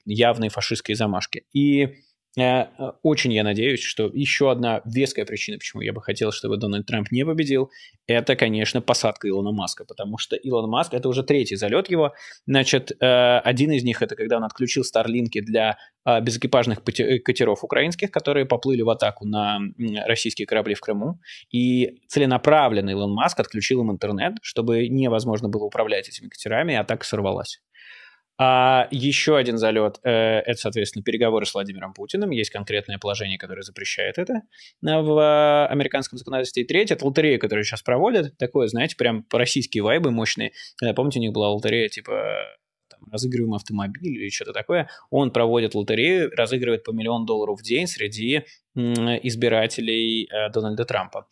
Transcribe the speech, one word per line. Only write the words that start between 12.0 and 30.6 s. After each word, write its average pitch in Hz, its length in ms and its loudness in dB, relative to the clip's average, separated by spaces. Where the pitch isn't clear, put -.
Значит, 135 540 2
э, 123 400 6
один 127 320 2
из 131 120 2
них — 117 180 0
это 113 140 -2
когда 113 220 0
он 113 60 -2
отключил 123 400 -2
старлинки 113 560 0
для, 110 380 0
э, 120 140 4
безэкипажных 117 640 0
пати-, 120 200 -2
э, 117 160 2
катеров 117 440 0
украинских, 170 480 -2
которые 143 340 0
поплыли 135 360 0
в 113 80 0
атаку 107 360 0
на, 104 320 -2
м, 101 160 -6
российские 113 400 -2
корабли 107 280 0
в - 80 -8
Крыму. 113 400 -4
И 123 560 0
целенаправленно 127 840 4
Илон 101 240 0
Маск 131 260 0
отключил 123 420 -2
им 110 100 0
интернет, 104 500 -2
чтобы 117 480 0
невозможно 120 580 0
было 104 160 -4
управлять 107 460 -2
этими - 180 -16
катерами, - 460 -4
и - 20 0
атака 110 300 -2
сорвалась. 98 560 -4
А 127 460 6
ещё 139 460 2
один 120 240 2
залёт, 110 440 2
э, 127 60 0
это, 113 460 2
соответственно, 107 480 -4